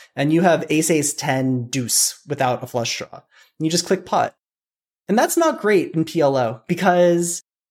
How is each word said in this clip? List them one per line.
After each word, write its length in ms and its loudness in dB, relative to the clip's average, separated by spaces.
and 180 0
you 80 4
have 280 2
ace, 220 0
ace, 220 0
ten, 540 -2
deuce 600 -2
without 360 -2
a 40 -10
flush 300 -6
draw. 160 -12
And 520 -12
you 40 -2
just 160 -2
click 200 -2
pot. 300 -2
And 100 0
that's 200 0
not 240 0
great 320 2
in 120 0
P 140 -4
L 180 2
O 300 -2
because 720 2